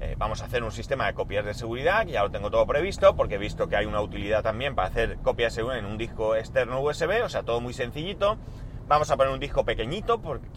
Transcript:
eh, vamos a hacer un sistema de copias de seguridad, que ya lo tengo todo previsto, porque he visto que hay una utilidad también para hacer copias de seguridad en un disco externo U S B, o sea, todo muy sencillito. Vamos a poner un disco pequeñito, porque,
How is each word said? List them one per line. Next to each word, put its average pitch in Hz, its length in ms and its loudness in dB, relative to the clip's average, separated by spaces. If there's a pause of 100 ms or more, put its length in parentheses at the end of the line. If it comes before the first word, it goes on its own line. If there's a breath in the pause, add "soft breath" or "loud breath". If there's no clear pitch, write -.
eh, 76 180 -4
vamos 107 240 -2
a 107 40 -8
hacer 123 180 0
un 110 80 -4
sistema 117 340 -2
de 98 80 0
copias 101 320 -2
de 104 80 -4
seguridad, 131 520 0
que 165 80 -6
ya 104 100 2
lo 101 80 0
tengo 104 180 -4
todo 110 160 4
previsto, 147 500 4
porque 110 200 0
he - 20 0
visto 104 300 -2
que 95 80 0
hay 104 100 2
una 104 160 0
utilidad 104 400 0
también 113 320 -2
para 92 140 0
hacer 113 300 0
copias 117 360 2
de 117 40 -8
seguridad 120 220 -2
en 104 60 -6
un 107 120 -4
disco 110 380 0
externo 123 460 0
U 147 80 2
S 147 160 -2
B, 208 160 2
o 214 80 -2
sea, 120 140 -4
todo 117 180 0
muy 123 120 -6
sencillito. 170 640 -2 (500 loud breath)
Vamos 151 240 4
a 139 60 2
poner 135 140 4
un 135 80 -2
disco 135 240 0
pequeñito, 151 580 0
porque, 151 360 -6